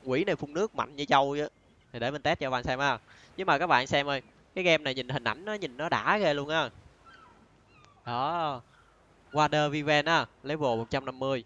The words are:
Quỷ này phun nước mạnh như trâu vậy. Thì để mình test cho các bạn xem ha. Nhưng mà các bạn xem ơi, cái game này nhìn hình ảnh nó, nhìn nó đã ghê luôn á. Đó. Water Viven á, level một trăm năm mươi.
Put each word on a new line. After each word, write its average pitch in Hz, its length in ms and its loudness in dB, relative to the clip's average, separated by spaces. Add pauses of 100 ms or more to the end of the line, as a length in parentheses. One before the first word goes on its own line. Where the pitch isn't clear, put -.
Quỷ 131 180 0
này 196 120 0
phun 147 180 -10
nước 196 220 -4
mạnh 127 200 -6
như 143 100 -6
trâu 139 340 2
vậy. 147 100 -4 (440)
Thì 120 60 -12
để 117 120 -2
mình 147 100 -8
test 165 180 0
cho 147 60 -4
các 131 60 -2
bạn 123 120 -2
xem 131 160 -2
ha. 139 180 2 (400)
Nhưng 190 100 -4
mà 151 100 4
các 165 100 0
bạn 131 200 6
xem 143 220 0
ơi, 135 120 -2 (340)
cái 185 80 -4
game 160 200 4
này 135 100 -2
nhìn 127 160 -6
hình 127 140 -4
ảnh 117 220 -2
nó, 214 80 -6
nhìn 165 240 -8
nó 156 120 -4
đã 135 280 2
ghê 180 160 2
luôn 143 160 -4
á. 151 200 0 (1400)
Đó. 139 560 -4 (720)
Water 151 380 2
Viven 147 360 2
á, 156 200 4 (180)
level 139 340 0
một 113 120 -6
trăm 135 160 -4
năm 131 140 -8
mươi. 135 260 -2